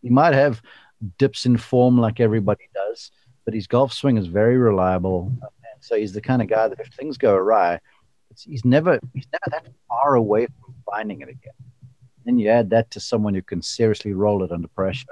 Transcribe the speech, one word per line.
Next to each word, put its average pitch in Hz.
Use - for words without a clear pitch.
He 123
might 147
have 135
dips -
in 123
form 123
like 113
everybody 107
does, 101
but 110
his 104
golf -
swing 131
is 98
very 107
reliable. 92
And -
so -
he's 107
the 104
kind 127
of 104
guy 110
that 98
if 110
things 135
go 110
awry, 92
it's, -
he's 127
never, 147
he's -
never -
that -
far 139
away 113
from -
finding 104
it 65
again. -
Then 120
you 104
add 113
that 113
to -
someone 107
who 92
can 87
seriously 107
roll 101
it 90
under 87
pressure. 98